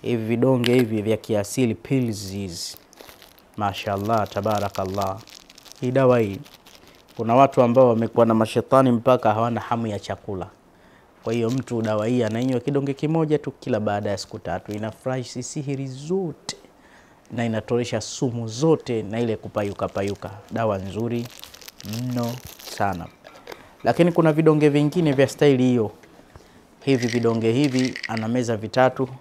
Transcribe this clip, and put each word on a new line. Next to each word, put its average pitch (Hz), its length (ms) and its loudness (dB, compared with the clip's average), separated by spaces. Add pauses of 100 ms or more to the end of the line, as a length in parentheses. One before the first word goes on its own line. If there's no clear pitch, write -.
Hivi 113 240 -2
vidonge 120 480 2
hivi 110 280 2
vya 107 160 -2
kiasili, 110 580 -2
pills 110 560 -4
hizi. 95 460 -10 (800)
Mashallah, 101 720 -2
tabarakallah. 101 920 -4 (640)
Hii 127 100 -2
dawa 127 280 4
hii, 101 200 -2 (800)
kuna 117 180 0
watu 135 260 6
ambao 123 280 6
wamekuwa 113 360 4
na 113 80 4
mashetani 120 580 4
mpaka 117 420 4
hawana 110 280 -2
hamu 117 260 -4
ya 104 120 -6
chakula. 95 480 -8 (760)
Kwa 113 100 -4
hiyo 113 160 0
mtu 120 320 -2
dawa 107 260 0
hii 123 160 2
anainywa 123 360 0
kidonge 139 340 -2
kimoja 156 460 0
tu 135 120 -8
kila 120 280 -4
baada 104 300 -2
ya 98 80 -2
siku - 220 -12
tatu. 90 320 -8
Inafurahi 110 520 -6
sihiri 135 640 -8
zote 151 680 -6 (760)
na 117 140 -4
inatoresha 117 560 -2
sumu 117 460 -6
zote 120 560 0
na 104 160 -6
ile 113 180 0
kupayuka 101 500 -6
payuka. 98 440 -6 (200)
Dawa 110 260 -2
nzuri 113 500 -6 (760)
mno 123 280 -4 (320)
sana. 95 420 -4 (800)
Lakini 170 280 4
kuna 165 220 4
vidonge 151 360 6
vingine 147 420 2
vya 131 160 4
staili 135 360 4
hiyo. 123 280 2 (960)
Hivi 123 220 2
vidonge 117 440 2
hivi 127 420 0 (140)
anameza 117 500 -2
vitatu 127 520 0 (120)